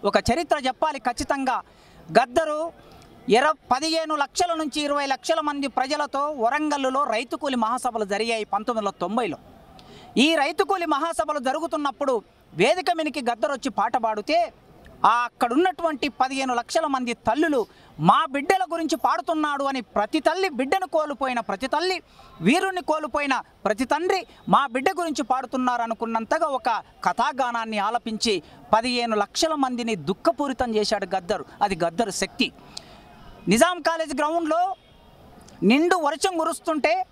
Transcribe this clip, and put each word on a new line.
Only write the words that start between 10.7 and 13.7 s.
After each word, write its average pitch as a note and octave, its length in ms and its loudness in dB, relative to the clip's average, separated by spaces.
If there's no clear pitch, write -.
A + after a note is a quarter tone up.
మహాసభలు D#4 540 -2
జరుగుతున్నప్పుడు C#4 840 -4
వేదిక C#4+ 380 2
మీదకి D4+ 300 -2
గద్దరు A#3+ 300 -2
వచ్చి C4+ 180 -6
పాట A3+ 280 -2